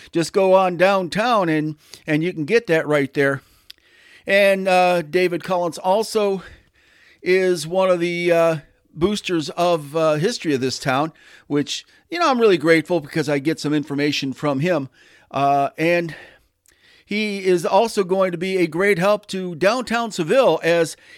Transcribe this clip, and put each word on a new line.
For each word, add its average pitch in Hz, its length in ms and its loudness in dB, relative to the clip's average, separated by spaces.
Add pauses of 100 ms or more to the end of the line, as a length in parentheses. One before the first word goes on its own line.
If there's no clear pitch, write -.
(120)
Just 165 220 -2
go 190 200 4
on 185 220 4
downtown 190 720 0
and, 156 300 -2 (280)
and 156 160 0
you 180 120 -2
can 156 100 -6
get 226 240 0
that 160 180 2
right 143 280 0
there. 139 280 0 (840)
And, 196 420 2
uh, 180 360 4
David 170 400 -2
Collins 175 340 -4
also 202 640 -2 (800)
is 180 440 0
one 185 240 0
of 180 120 2
the, 175 300 0
uh, 165 260 2 (360)
boosters 175 580 -2
of, 165 440 -2
uh, 160 200 2
history 170 380 -2
of 127 60 0
this 127 200 -4
town, 147 340 -2 (340)
which, 147 380 -4 (240)
you 339 100 -6
know, 339 100 2
I'm 247 120 0
really 202 160 6
grateful 165 420 2
because 147 300 -4
I 143 100 0
get 151 200 -2
some 151 140 -4
information 143 600 -2
from 139 260 -4
him. 151 300 -2 (420)
Uh, 139 460 0
and 170 380 0 (920)
he 202 400 -4
is 180 200 2
also 214 380 2
going 185 280 0
to 175 60 -6
be 185 200 -2
a 175 100 2
great 185 300 0
help 202 300 0
to 185 280 -8
downtown 226 560 -2
Seville 180 520 2
as 165 340 0 (200)